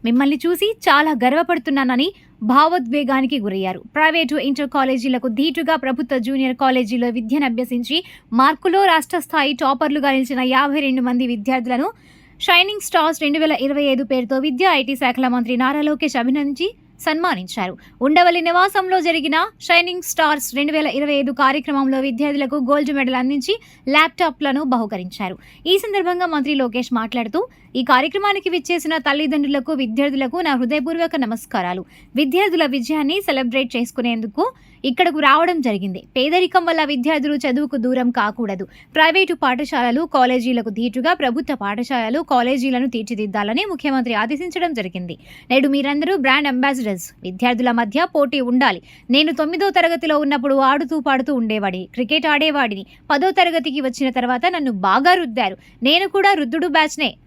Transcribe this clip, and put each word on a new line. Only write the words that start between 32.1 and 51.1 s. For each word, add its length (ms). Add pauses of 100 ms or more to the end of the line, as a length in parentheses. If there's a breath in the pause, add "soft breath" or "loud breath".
విద్యార్థుల 500
విజయాన్ని 560
సెలబ్రేట్ 540
చేసుకునేందుకు 800 (320 soft breath)
ఇక్కడకు 340
రావడం 420
జరిగింది. 420 (140)
పేదరికం 480
వల్ల 180
విద్యార్థులు 520
చదువుకు 420
దూరం 320
కాకూడదు. 580 (280 loud breath)
ప్రైవేటు 380
పాఠశాలలు, 680 (120)
కాలేజీలకు 560
ధీటుగా 440
ప్రభుత్వ 420
పాఠశాలలు, 640
కాలేజీలను 680
తీర్చిదిద్దాలని 800
ముఖ్యమంత్రి 480
ఆదేశించడం 600
జరిగింది. 440 (340 loud breath)
నేడు 160
మీరందరూ 500
బ్రాండ్ 300
అంబాసిడర్స్. 440 (320)
విద్యార్థుల 480
మధ్య 440
పోటీ 240
ఉండాలి. 420 (280 loud breath)
నేను 220
తొమ్మిదో 380
తరగతిలో 500
ఉన్నప్పుడు 360
ఆడుతూ 440
పాడుతూ 360